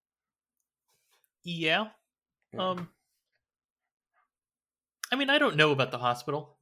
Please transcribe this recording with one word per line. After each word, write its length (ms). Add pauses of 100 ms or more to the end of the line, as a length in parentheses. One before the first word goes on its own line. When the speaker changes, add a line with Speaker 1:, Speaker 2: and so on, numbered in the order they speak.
(1400)
Speaker 1:
Yeah. 440 (640)
Speaker 2:
Yeah. 80 (100)
Speaker 1:
Um, 180 (2250)
I 40
mean, 140
I 80
don't 180
know 160
about 180
the 80
hospital. 640